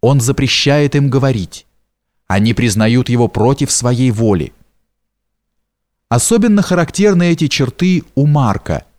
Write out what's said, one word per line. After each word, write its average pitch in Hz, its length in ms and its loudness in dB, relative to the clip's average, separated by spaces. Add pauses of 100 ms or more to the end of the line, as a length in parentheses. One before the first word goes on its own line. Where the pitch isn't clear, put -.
он 131 200 2
запрещает 139 720 0
им 139 140 2
говорить. 131 560 -2 (640)
Они 104 260 0
признают 117 560 0
его 120 180 2
против 135 440 -2
своей 123 400 0
воли. 101 420 0 (1600)
Особенно 208 520 2
характерны 175 720 0
эти 160 160 -2
черты 156 560 -2 (120)
у 139 120 0
Марка 120 580 -2 (140)